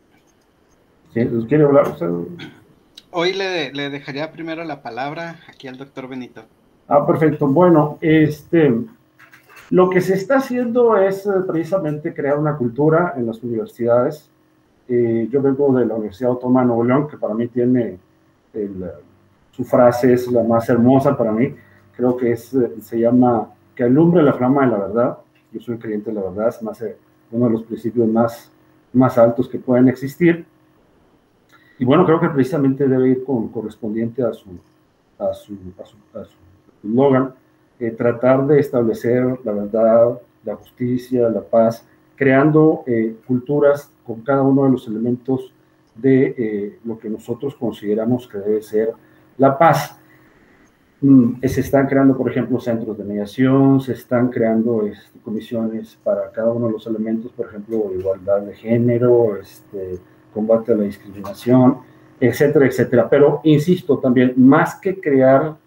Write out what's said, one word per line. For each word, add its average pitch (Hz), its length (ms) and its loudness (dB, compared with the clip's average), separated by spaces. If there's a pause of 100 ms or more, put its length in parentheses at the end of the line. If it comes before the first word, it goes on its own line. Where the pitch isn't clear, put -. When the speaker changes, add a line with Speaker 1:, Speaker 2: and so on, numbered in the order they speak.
(1120)
Speaker 1:
Sí, 117 120 -2 (240)
¿quiere 151 160 4
hablar 139 240 4
usted? 170 200 -6 (1080)
Speaker 2:
Hoy 175 160 0
le, 185 400 -6
le 143 180 -6
dejaría 143 420 -10
primero 165 320 -12
la 147 180 -12
palabra 151 680 -10
aquí - 200 -20
al 127 100 -16
doctor 135 300 -16
Benito. 123 340 -14 (460)
Speaker 1:
Ah, 147 180 2
perfecto. 151 400 0
Bueno, 151 540 4
este, 156 720 2 (960)
lo 180 180 4
que 185 120 0
se 190 140 -2
está 262 240 0
haciendo 240 580 0
es, 196 280 0
eh, 208 60 -2 (160)
precisamente 156 680 -4
crear 143 260 -2
una 151 180 -2
cultura 143 600 0
en 120 100 -4
las 113 160 -8
universidades. 117 880 -2 (600)
Eh, 117 420 0
yo 135 100 0
vengo 135 380 2
de 117 80 2
la 110 80 -4
Universidad 113 380 -4
Autónoma 127 300 0
de 123 40 2
Nuevo 117 180 0
León, 139 240 0
que - 80 -16
para 104 180 -6
mí 113 120 -4
tiene 120 540 -2 (520)
el, 98 320 -8 (680)
su 127 120 -10
frase 123 480 4
es 123 140 2
la 120 160 0
más 117 260 0
hermosa 131 480 4
para 113 140 -2
mí. 117 240 -2 (420)
Creo 123 200 0
que 120 160 -2
es, - 200 -8
eh, 123 280 0
se 117 180 -8
llama 120 500 2 (280)
"que 123 80 -2
alumbre 160 400 4
la 131 80 4
flama 131 320 0
de 120 80 2
la 104 60 -2
verdad". 117 400 -2 (340)
Yo 110 80 -12
soy 113 180 -10
creyente 107 320 -8
de 107 60 -6
la 95 120 -6
verdad, 104 200 -4
es 117 160 -6
más, 107 180 -12
eh, 104 140 -10 (340)
uno 120 160 0
de 110 60 2
los 110 100 -4
principios 113 460 -4
más, 113 420 -2 (420)
más 127 260 2
altos 117 300 2
que 131 120 -12
pueden 127 280 4
existir. 165 580 0 (1300)
Y 127 80 -6
bueno, 151 220 4
creo 160 140 4
que 165 80 0
precisamente 139 580 0
debe 131 220 2
ir 127 160 0
con, 117 240 -4
correspondiente 113 760 -6
a 113 100 -2
su, - 180 -18 (680)
a 95 160 -6
su, - 200 -18 (280)
a - 20 -18
su, - 120 -20 (200)
a 101 80 -14
su - 120 -20 (480)
eslogan, 131 500 2 (460)
eh, 120 100 -4
tratar 127 560 0
de 147 140 4
establecer 123 840 -2
la 110 80 -6
verdad, 113 720 2 (240)
la 107 100 -10
justicia, 123 760 -4
la 101 100 -4
paz, 113 440 0 (300)
creando, 151 720 4
eh, 113 300 -2 (100)
culturas 143 640 0 (160)
con 113 140 -12
cada 139 220 0
uno 135 200 4
de 135 80 4
los 123 160 -2
elementos 120 640 -6 (440)
de, 131 420 2
eh, 104 460 -6
lo 113 120 -8
que 110 140 -12
nosotros 120 460 -10
consideramos 110 720 -4
que 104 100 -12
debe 104 240 -4
ser 110 300 -4 (440)
la 135 220 2
paz. 156 400 0 (1000)
Mm, 135 320 6 (100)
eh, 131 60 -2
se 135 140 -2
están 135 260 0
creando, 135 280 2
por 120 140 -2
ejemplo, 117 300 -4
centros 113 360 -6
de 104 60 -12
mediación, 131 800 2
se 131 140 -6
están - 340 -2
creando, 113 580 0
este, - 380 -14
comisiones 110 800 -8
para 101 260 -4
cada 113 220 -2
uno 120 160 -2
de 110 60 -2
los 110 120 -12
elementos, 113 460 -6
por 120 160 -10
ejemplo, 107 500 -6
igualdad 95 440 -2
de 101 120 -12
género, 117 840 2
este, 92 600 -14 (340)
combate 113 400 0
a 110 40 2
la 104 60 -2
discriminación, 101 960 0 (400)
etcétera, 139 480 2
etcétera. 120 420 0
Pero, 147 360 4
insisto, 151 540 2
también, 127 380 2
más 143 380 4
que 190 260 -6
crear 139 560 2 (100)